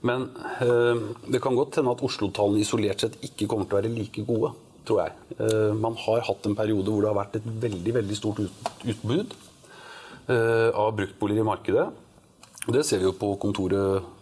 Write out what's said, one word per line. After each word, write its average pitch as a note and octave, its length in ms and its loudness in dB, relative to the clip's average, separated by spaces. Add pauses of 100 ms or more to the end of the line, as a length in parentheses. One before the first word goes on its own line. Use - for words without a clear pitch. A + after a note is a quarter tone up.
Men, B2+ 280 -2 (320)
eh, A#2+ 340 6 (340)
det B2+ 120 0
kan C3+ 160 0
godt - 180 0
hende C3 160 2
at B2 100 0
Oslo-tallene G#2 600 2
isolert G#2+ 400 0
sett A2 200 -2
ikke - 280 -4
kommer G#2 180 0
til G2+ 100 0
å G2+ 40 4
være A2+ 120 -2
like G#2+ 320 -6
gode, A#2+ 280 0 (320)
tror G2 180 2
jeg. D#2 80 -4 (300)
Eh, A2 320 2
man A2 200 0
har A#2 280 0
hatt - 240 -4
en G#2 100 0
periode G#2+ 300 0
hvor G#2+ 160 2
det G#2+ 120 2
har G2+ 120 0
vært - 100 -14
et G#2+ 80 -4
veldig, A2+ 500 -4
veldig G#2 220 -2
stort G#2 240 -4
ut-, - 320 -6 (140)
utbud, B2 420 -2 (1040)
eh, A2+ 440 4
av G#2+ 220 2
bruktboliger G#2 460 0
i - 20 2
markedet. G#2+ 480 2 (760)
Og - 60 0
det D3 120 4
ser G2+ 140 2
vi F#2 60 0
jo F#2+ 60 4
på G2+ 260 -2
kontoret G2 640 0 (200)